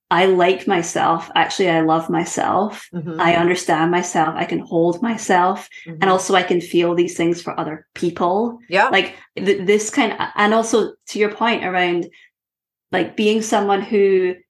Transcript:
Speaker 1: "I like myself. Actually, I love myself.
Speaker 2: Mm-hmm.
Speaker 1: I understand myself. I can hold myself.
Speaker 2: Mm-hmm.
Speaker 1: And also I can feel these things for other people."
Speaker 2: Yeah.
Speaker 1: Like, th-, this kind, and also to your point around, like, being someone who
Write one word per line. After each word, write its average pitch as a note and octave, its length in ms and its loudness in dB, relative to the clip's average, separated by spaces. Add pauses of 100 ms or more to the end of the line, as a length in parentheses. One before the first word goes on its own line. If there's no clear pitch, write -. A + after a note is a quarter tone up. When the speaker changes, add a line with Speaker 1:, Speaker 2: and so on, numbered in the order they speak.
Speaker 1:
"I F3+ 180 4
like F#3 420 2
myself. E3+ 680 -2
Actually, F3 360 0
I E3 100 2
love D#3+ 280 0
myself. F#3 840 -2
Speaker 2:
Mm-hmm. D#3+ 260 -8
Speaker 1:
I E3+ 140 4
understand E3+ 560 2
myself. F3 460 0
I E3+ 80 -4
can E3 160 -4
hold E3+ 420 0
myself. G3+ 680 0 (160)
Speaker 2:
Mm-hmm. E3 160 -16
Speaker 1:
And F#3+ 100 2
also F#3 260 2
I F3+ 80 2
can F3+ 160 0
feel E3+ 340 0
these F3 220 0
things E3+ 260 -2
for - 160 -8
other D#3 380 -8
people." F#3 640 -2 (100)
Speaker 2:
Yeah. G3 220 2
Speaker 1:
Like, F#4+ 260 0 (200)
th-, G3 300 -2
this G#3 240 2
kind, A3 240 -2 (220)
and G#3+ 180 2
also A3 380 0 (160)
to - 100 -8
your G#3 160 2
point A3+ 300 -2
around, F3 420 0 (840)
like, F3+ 260 -2
being G#3+ 260 2
someone G3+ 400 0
who F#3+ 520 2 (160)